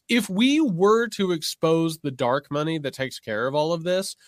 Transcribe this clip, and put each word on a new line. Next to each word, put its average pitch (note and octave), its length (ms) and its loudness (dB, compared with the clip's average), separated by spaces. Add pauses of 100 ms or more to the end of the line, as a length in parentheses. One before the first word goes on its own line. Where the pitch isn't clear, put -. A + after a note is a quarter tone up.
if A#3 200 2
we C4 320 4
were A3 500 4
to F#3+ 200 -2
expose E3 680 0
the C#3+ 120 -6
dark C3 400 -2
money D#3 280 -2
that C#3 160 -6
takes C3 260 -8
care A2+ 260 -4
of C3+ 80 -4
all D3+ 180 0
of E3 120 -6
this, F#3 320 -4 (100)